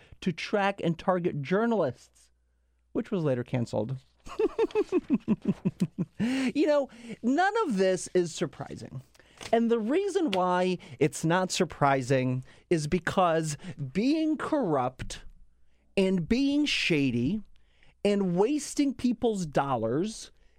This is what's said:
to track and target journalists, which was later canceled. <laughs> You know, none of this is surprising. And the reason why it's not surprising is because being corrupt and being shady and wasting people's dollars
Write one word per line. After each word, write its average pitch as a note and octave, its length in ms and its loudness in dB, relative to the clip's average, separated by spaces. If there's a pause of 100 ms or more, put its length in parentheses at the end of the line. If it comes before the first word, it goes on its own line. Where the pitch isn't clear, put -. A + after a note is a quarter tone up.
(200)
to F3+ 140 -2
track G3+ 500 -2
and E3 160 0
target F3 420 0
journalists, F#3 880 -2 (640)
which - 180 -4
was F#3 140 -2
later B2+ 200 0
canceled. A#2 520 -2 (420)
<laughs> - 1120 0 (1040)
You D#4 140 2
know, D4 220 2 (340)
none E4+ 300 2 (120)
of A#3 120 0
this F#3 360 2
is F3 200 0
surprising. - 680 -10 (520)
And A#3 180 2
the A#3 80 4
reason D#4+ 520 0
why F3+ 460 2 (220)
it's - 240 0
not F3+ 260 2
surprising C3 920 0 (260)
is D#3 180 0
because E3 680 0 (380)
being D#4 420 2
corrupt D#3+ 840 -2 (760)
and F#3+ 320 2
being C#4 380 2
shady C#3 760 0 (600)
and G3+ 320 2
wasting C4+ 580 0
people's A3 520 0
dollars C#3 840 0 (280)